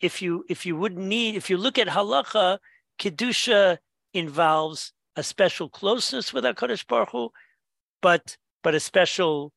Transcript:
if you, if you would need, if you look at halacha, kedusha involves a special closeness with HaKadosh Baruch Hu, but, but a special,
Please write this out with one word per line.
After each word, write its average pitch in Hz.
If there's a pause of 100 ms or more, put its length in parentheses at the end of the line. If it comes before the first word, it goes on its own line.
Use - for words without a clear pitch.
if -
you, 175
if -
you 175
would 180
need, 214
if -
you 185
look 214
at 226
halacha, 202 (420)
kedusha 202 (360)
involves 156 (240)
a 151
special 175
closeness 233
with 131
HaKadosh 123
Baruch 113
Hu, 120 (720)
but, 175 (240)
but 160
a 156
special, 160